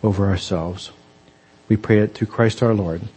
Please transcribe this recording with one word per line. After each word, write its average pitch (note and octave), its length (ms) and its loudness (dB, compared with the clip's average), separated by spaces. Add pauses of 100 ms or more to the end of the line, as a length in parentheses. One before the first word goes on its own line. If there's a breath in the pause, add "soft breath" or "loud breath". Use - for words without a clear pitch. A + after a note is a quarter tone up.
over G2 240 2
ourselves. F#2 640 -4 (760 soft breath)
We G#2+ 80 4
pray G#2+ 240 2
it G#2+ 140 0
through A2+ 120 -4
Christ A2+ 360 0
our A2+ 120 4
Lord. F2+ 280 -2 (140)